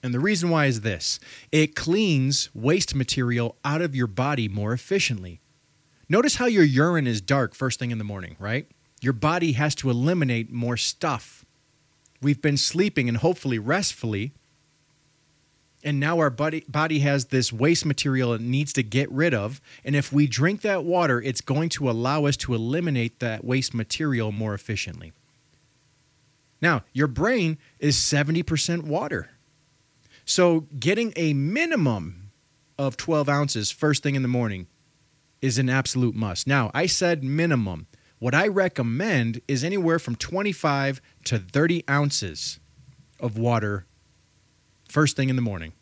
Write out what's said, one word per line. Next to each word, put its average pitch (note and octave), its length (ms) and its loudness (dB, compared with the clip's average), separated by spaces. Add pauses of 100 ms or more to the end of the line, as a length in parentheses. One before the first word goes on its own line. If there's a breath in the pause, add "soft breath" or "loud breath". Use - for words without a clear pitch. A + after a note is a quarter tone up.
And B2 100 -2
the B2 60 0
reason F3 300 0
why D#3 180 2
is A2+ 140 0
this. G2+ 380 -4 (320 loud breath)
It D#3 240 2
cleans D#3 760 0
waste D3+ 400 0
material A#2+ 640 -2 (100)
out D3+ 160 0
of D#3 140 -2
your B2 120 0
body B2+ 400 -2
more G#2 260 -2
efficiently. A2 680 -4 (680 soft breath)
Notice A#3+ 260 4
how B3 100 -2
your G#3+ 180 6
urine D3 440 4
is A2 140 -2
dark A2 340 0
first C3 240 -4
thing B2 120 -4
in A#2 60 -4
the G#2+ 60 -6
morning, F#2+ 360 -10
right? A2 280 -4 (340)
Your C3 120 2
body D#3 400 0
has C#3+ 220 0
to C3+ 140 -2
eliminate B2 600 0
more A#2+ 260 -2
stuff. - 680 -4 (760)
We've C#3+ 200 2
been C#3+ 160 2
sleeping D#3 520 2
and A#2 80 0
hopefully C3+ 420 0
restfully, A#2 760 -2 (1500)
and D3 160 0
now D#3+ 180 2
our D3+ 140 4
body, D#3 360 -4
body D3+ 320 0
has C#3+ 260 2
this B2+ 280 0
waste D3 320 2
material C3 480 0
it A2+ 80 -4
needs C3+ 320 -2
to C3+ 100 0
get A#2 280 -2
rid D3 220 2
of. A2 280 -4 (240 loud breath)
And C#3+ 100 0
if C#3+ 160 0
we D3 160 6
drink D#3 340 0
that G3 220 -2
water, E3 380 2
it's B2+ 180 -4
going D#3 300 0
to C#3 200 -2
allow B2+ 360 0
us C#3+ 120 2
to B2 180 -4
eliminate B2 640 -2
that A2 260 -6
waste C3 280 -2
material A#2 580 -2
more G#2+ 220 -4
efficiently. E2+ 600 -8 (1500)
Now, D#3 220 2 (100)
your C#3+ 140 2
brain D#3+ 500 0 (220 soft breath)
is C#3+ 180 2
seventy D3 460 0
percent D#3+ 420 -2
water. D3+ 440 -4 (960 soft breath)
So E3+ 420 4 (120)
getting G3+ 360 0
a D#3+ 180 0
minimum C#3 1000 0 (460)
of C3+ 200 -2
twelve D3+ 320 0
ounces C#3+ 420 0
first D3+ 320 0
thing C#3 120 0
in C3+ 80 0
the B2+ 40 0
morning A2 400 -2 (720)
is B2+ 180 0
an B2+ 100 2
absolute B2+ 460 0
must. G#2+ 320 -4
Now, C3 260 2
I E3+ 140 0
said E3+ 360 0
minimum. C3 640 0 (320 soft breath)
What A#2+ 160 -2
I F3+ 140 4
recommend C#3 1000 0
is C3 160 -2
anywhere E3+ 360 2
from A#2+ 160 -6
twenty-five C#3+ 840 -2 (260 soft breath)
to A#2+ 120 0
thirty D#3 500 0
ounces C#3 720 -2 (600)
of A2 180 -4
water G#2+ 480 0 (1040)
first D3+ 260 2
thing C3+ 140 0
in B2+ 60 0
the B2+ 60 0
morning. F2+ 400 -4